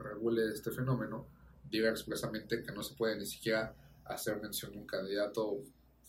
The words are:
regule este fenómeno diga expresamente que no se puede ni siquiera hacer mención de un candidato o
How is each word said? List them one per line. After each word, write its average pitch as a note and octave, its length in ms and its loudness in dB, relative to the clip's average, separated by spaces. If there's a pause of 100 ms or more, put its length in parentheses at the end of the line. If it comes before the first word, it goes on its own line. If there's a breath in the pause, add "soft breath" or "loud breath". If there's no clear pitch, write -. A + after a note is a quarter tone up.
regule A2 520 2
este - 160 -4
fenómeno B2 560 0 (440 soft breath)
diga A2 200 4
expresamente A2 720 0
que - 100 -6
no G2+ 120 -4
se - 120 -8
puede A2 220 2
ni G2+ 80 -4
siquiera - 500 0 (300 soft breath)
hacer - 360 -2
mención - 320 -6
de G2+ 40 -10
un G2+ 80 -10
candidato G2+ 640 0
o G2+ 160 -2 (440)